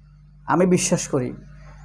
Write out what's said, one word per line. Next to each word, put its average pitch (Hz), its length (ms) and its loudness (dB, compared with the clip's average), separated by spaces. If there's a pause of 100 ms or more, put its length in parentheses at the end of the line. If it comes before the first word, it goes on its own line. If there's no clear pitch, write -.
(460)
আমি 170 200 4
বিশ্বাস 180 420 0
করি 127 220 -2 (540)